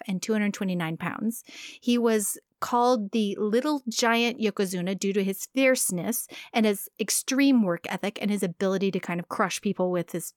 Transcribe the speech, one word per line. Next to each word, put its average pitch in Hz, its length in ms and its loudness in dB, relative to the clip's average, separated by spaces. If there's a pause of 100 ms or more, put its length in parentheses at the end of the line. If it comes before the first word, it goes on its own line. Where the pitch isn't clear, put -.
and 185 140 -2
two - 100 -2
hundred 208 220 2
twenty-nine 175 420 -2
pounds. - 480 -4 (360)
He 240 180 2
was 226 400 0 (220)
called 240 520 2
the 208 260 0
Little 254 500 0
Giant 233 520 2
Yokozuna 190 580 -2
due 196 140 0
to 202 120 2
his 190 300 -4
fierceness 254 720 0 (260)
and 226 140 2
his 208 220 0 (100)
extreme 262 640 4
work 175 260 0
ethic 196 320 -4
and 208 100 -2
his 202 120 0
ability 190 500 0
to 185 80 -2
kind 170 200 -4
of 175 80 -10
crush - 320 -2
people 185 300 0
with 175 220 -2
his 170 240 -8